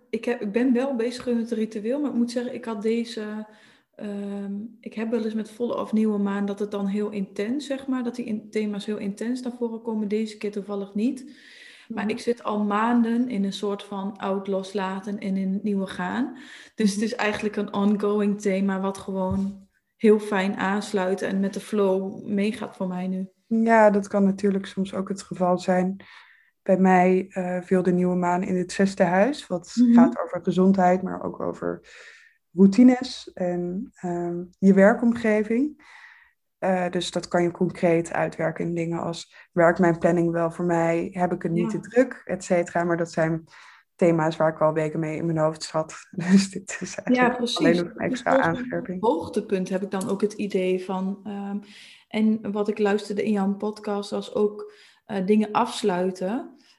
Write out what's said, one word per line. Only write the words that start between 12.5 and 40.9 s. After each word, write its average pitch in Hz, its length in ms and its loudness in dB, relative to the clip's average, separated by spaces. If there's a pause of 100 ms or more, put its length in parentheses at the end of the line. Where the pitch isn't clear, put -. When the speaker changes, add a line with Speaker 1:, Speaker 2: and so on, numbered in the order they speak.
Speaker 1:
maanden 233 680 2
in 202 140 -2
een 196 100 -2
soort 202 300 -4
van 196 340 -8
oud 196 300 -4
loslaten 196 720 -4
en 190 180 -4
in 190 160 -2
het 208 100 -4
nieuwe 196 240 -2
gaan. 196 500 -4 (380)
Dus 208 160 2
Speaker 2:
Mhm. 202 100 -4
Speaker 1:
het 220 100 -2
is - 40 -6
eigenlijk 208 400 -2
een 208 180 -4
ongoing 208 680 2
thema 190 380 0
wat 190 180 -4
gewoon 190 680 -4 (280)
heel 214 240 6
fijn 196 360 -2
aansluit 196 680 -2
en 196 180 -2
met 196 140 0
de 202 60 -6
flow 196 680 -2
meegaat 208 500 -4
voor 190 120 -6
mij 180 200 -4
nu. 190 220 -6 (180)
Speaker 2:
Ja, 226 420 6
dat 196 180 2
kan 202 160 2
natuurlijk 196 420 2
soms 190 280 -4
ook 190 160 -6
het 196 120 -6
geval 180 380 0
zijn. 185 360 0 (680)
Bij 190 160 4
mij, 185 520 6
eh, 180 320 -4
viel 185 220 2
de 185 80 2
nieuwe 180 240 2
maan 180 280 0
in 185 140 -2
het 180 140 -4
zesde 196 320 2
huis, 196 440 2
wat 175 280 -6
Speaker 1:
Mhm. 233 180 6
Speaker 2:
gaat 240 260 8
over 175 240 -6
gezondheid, 185 580 4
maar 180 220 -6
ook - 160 -6
over 85 420 -4 (720)
routines 247 800 6
en, 180 600 -4
ehm, 175 480 -6 (160)
je 196 140 8
werkomgeving. 226 1200 2 (640)
Eh, 185 320 0
dus 175 220 -4
dat 175 160 -4
kan 175 160 2
je 170 80 2
concreet 170 600 0
uitwerken 160 520 -2
in 170 100 -4
dingen 170 240 -4
als, - 520 -10
werkt 175 280 4
mijn 170 180 4
planning 170 340 2
wel 165 200 0
voor 180 140 -6
mij? 165 460 0